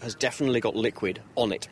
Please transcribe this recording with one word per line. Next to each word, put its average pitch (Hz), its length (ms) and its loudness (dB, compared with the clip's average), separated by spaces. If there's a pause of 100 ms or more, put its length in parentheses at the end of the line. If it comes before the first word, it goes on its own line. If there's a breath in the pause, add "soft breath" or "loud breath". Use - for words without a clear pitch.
has 117 140 -8
definitely 135 440 2
got 107 140 0
liquid 110 480 0 (140)
on 113 160 4
it. - 200 -4